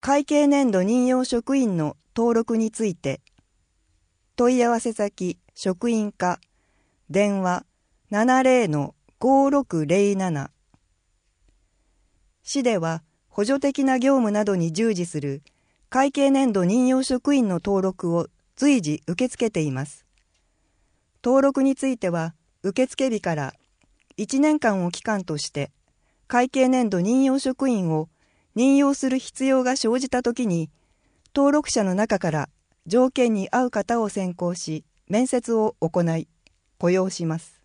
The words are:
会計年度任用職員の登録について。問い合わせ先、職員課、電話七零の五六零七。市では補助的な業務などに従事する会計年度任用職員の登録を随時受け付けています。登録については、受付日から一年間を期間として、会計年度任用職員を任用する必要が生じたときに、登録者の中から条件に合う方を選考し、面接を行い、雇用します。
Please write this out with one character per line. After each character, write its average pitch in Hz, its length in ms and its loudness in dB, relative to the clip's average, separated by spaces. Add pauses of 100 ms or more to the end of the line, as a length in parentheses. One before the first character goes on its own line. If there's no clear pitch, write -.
会 285 240 0
計 294 220 2
年 277 240 4
度 185 120 2
任 247 220 2
用 254 180 2
職 247 320 -2
員 226 220 0
の 151 200 -4 (180)
登 233 200 2
録 226 220 0
に 220 140 -2
つ 226 140 -4
い 185 100 -2
て。 135 260 -8 (1120)
問 247 200 2
い 240 80 2
合 233 80 2
わ 233 80 0
せ 226 140 -6
先、 185 460 -6 (160)
職 190 340 -4
員 214 220 -2
課、 180 280 -4 (720)
電 196 320 0
話 180 240 -4 (440)
七 254 340 2
零 254 240 4
の 147 260 -2 (260)
五 269 300 4
六 254 360 0
零 202 300 2
七。 165 360 -4 (1900)
市 277 200 -4
で 233 140 2
は 165 260 -4 (260)
補 208 160 -2
助 277 140 0
的 277 240 0
な 262 160 2
業 269 160 4
務 226 160 2
な 208 140 0
ど 202 100 0
に 165 160 0
従 220 220 0
事 175 120 -4
す 151 140 -8
る 139 240 -8 (460)
会 269 220 0
計 277 180 2
年 269 240 2
度 190 120 2
任 247 220 2
用 262 160 2
職 254 300 0
員 254 140 2
の 180 80 0
登 190 280 0
録 185 320 -2
を 170 120 0 (280)
随 269 260 2
時 151 260 -4
受 175 180 -2
け - 20 -2
付 - 180 -4
け 220 60 -2
て 170 100 -2
い 147 100 -2
ま 131 140 -6
す。 - 200 -20 (1160)
登 262 200 4
録 277 200 2
に 269 120 2
つ 269 120 -4
い 254 100 -2
て 185 120 -4
は、 165 240 -4 (300)
受 202 220 0
付 262 240 -4
日 220 120 -4
か 170 140 -2
ら 143 180 -6 (640)
一 240 220 -4
年 302 200 2
間 196 260 0
を 175 60 -2
期 - 100 -14
間 208 220 -4
と 156 140 -6
し - 120 -8
て、 143 220 -6 (560)
会 247 220 0
計 254 180 2
年 254 220 0
度 190 120 -2
任 240 220 2
用 269 140 2
職 269 320 -2
員 185 220 -2
を 156 180 -2 (460)
任 269 220 4
用 285 160 4
す 269 160 -2
る 262 100 -2
必 - 260 -8
要 262 180 2
が 254 120 0
生 247 240 0
じ 262 100 -6
た 247 140 -2
と 240 100 -2
き 240 140 -2
に、 170 240 -2 (640)
登 277 180 4
録 294 160 0
者 220 140 0
の 185 100 0
中 208 240 0
か 175 140 -2
ら 151 180 -4 (380)
条 254 240 2
件 240 220 2
に 190 180 -2
合 254 140 2
う 247 60 -4
方 233 300 -2
を 214 80 -2
選 185 240 -6
考 175 220 -4
し、 156 280 -10 (240)
面 233 200 0
接 240 260 -2
を 220 260 0
行 165 220 0
い、 165 260 -2 (520)
雇 175 100 2
用 185 220 2
し 175 140 -6
ま 160 120 -2
す。 - 280 -16